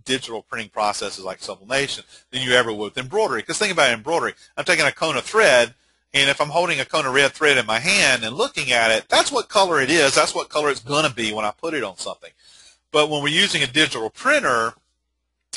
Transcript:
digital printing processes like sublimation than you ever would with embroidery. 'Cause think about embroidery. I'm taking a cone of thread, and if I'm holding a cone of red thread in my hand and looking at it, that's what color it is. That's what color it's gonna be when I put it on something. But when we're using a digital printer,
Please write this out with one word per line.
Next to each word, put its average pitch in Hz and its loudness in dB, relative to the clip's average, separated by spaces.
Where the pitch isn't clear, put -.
digital 120 -6
printing 110 -12
processes 101 -4
like 92 -10
sublimation 107 -6
than 127 -6
you 127 2
ever 117 4
would 104 -6
with - -6
embroidery. 131 -2
'Cause 165 -6
think 202 -2
about 143 4
embroidery. 117 -4
I'm 143 -6
taking 160 2
a 135 2
cone 160 -4
of 117 -4
thread, 127 4
and 139 2
if 139 0
I'm 151 -2
holding 165 0
a 131 -4
cone 151 -2
of 127 -2
red 139 4
thread 143 2
in 113 0
my 110 0
hand 143 2
and 113 -6
looking 165 -4
at 113 4
it, 110 0
that's 311 0
what 240 -4
color 180 2
it 131 0
is. 151 4
That's - 2
what 160 -6
color 151 -2
it's 131 -4
gonna 143 -2
be 110 -4
when 107 -4
I 104 -2
put 160 -8
it 131 -4
on 95 -8
something. - -14
But 151 2
when 147 -2
we're 143 -2
using 170 0
a 135 0
digital 123 -2
printer, 135 0